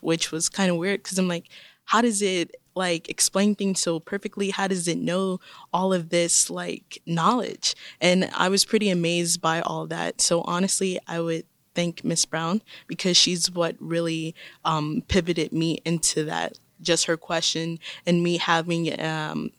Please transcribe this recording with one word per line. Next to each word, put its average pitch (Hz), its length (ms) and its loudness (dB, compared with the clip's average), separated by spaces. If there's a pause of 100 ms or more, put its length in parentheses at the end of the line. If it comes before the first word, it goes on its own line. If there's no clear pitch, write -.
which 165 300 0
was 160 180 -2
kinda 185 240 2
weird 185 280 -2
'cause - 140 -8
I'm 185 120 2
like, 170 200 -4 (360)
"How 220 180 2
does 220 180 2
it, 185 340 0 (200)
like, 175 340 -2
explain 202 460 2
things 196 260 -2
so 165 180 0
perfectly? 202 520 -6
How 196 160 -2
does 185 200 -2
it 165 120 0
know 185 420 -2 (320)
all 185 220 2
of 165 160 -2
this, 170 400 2
like, - 560 -8
knowledge?" 170 680 0 (280)
And 180 320 4
I 180 160 2
was 196 160 4
pretty 214 240 2
amazed 175 500 0
by 160 220 0
all 160 240 -4
that. 165 340 -4
So 170 220 2
honestly, 185 640 0
I 170 140 -4
would 165 260 -4 (280)
thank 170 300 -2
Miss 165 220 0
Brown, 165 340 -2 (260)
because 175 300 0
she's 175 340 2
what 170 280 -2
really, 160 560 -4 (280)
um, 156 460 -2
pivoted 165 460 0
me 165 320 0
into 165 380 0
that. - 340 -4 (240)
Just 165 240 2
her 170 100 0
question 165 600 -4 (260)
and 175 180 4
me 175 140 2
having, 165 640 0
um, 156 580 -4